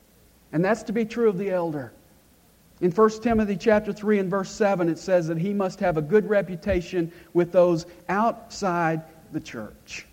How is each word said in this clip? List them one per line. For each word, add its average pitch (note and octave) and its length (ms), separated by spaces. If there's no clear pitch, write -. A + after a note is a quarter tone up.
And D#3+ 140
that's A3 180
to - 80
be A3 140
true A3+ 240
of F#3+ 80
the G3 120
elder. E3 440
In F3+ 100
First A3 320
Timothy G#3+ 320
chapter G#3 380
three G#3 260
and F#3+ 100
verse F#3+ 220
seven, G3 380
it D#3+ 100
says F3+ 300
that E3+ 80
he G3 160
must F#3+ 260
have F3+ 160
a D#3 60
good G#3 260
reputation F#3 800
with E3+ 200
those F3 320
outside F3 920
the D3+ 80
church. - 720